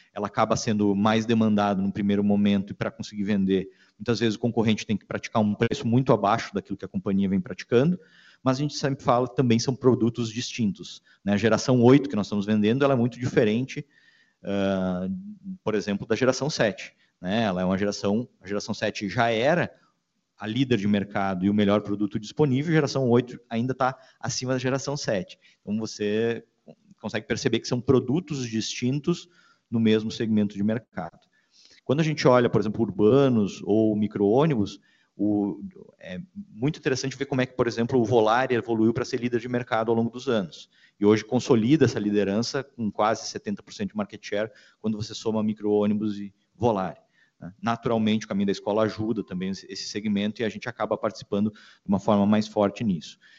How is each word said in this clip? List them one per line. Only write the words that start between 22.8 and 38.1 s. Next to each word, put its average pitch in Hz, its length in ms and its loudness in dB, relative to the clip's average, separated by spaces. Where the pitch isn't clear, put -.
oito 120 400 2
ainda 117 240 -2
tá 131 240 0
acima 127 340 -6
da 127 60 0
geração 135 380 -4
sete. - 420 -4
Então, 104 160 -4
você 110 680 -2
consegue 110 240 -8
perceber 117 360 -2
que - 80 -10
são 123 120 -2
produtos 127 640 0
distintos 127 840 -4
no 117 80 0
mesmo 110 320 4
segmento 107 460 0
de 98 60 -2
mercado. 107 580 -6
Quando 139 160 0
a - 20 2
gente 151 240 0
olha, 123 240 6
por 110 100 2
exemplo, 104 220 -2
urbanos 107 840 4
ou 110 300 2
micro-ônibus, 104 840 2
o, 101 460 -2
é 90 200 -12
muito 131 300 -4
interessante 131 360 -4
ver 139 100 -6
como 127 140 -2
é 127 60 0
que, - 80 -12
por 120 140 0
exemplo, 117 320 0
o 113 40 2
Volare 117 520 4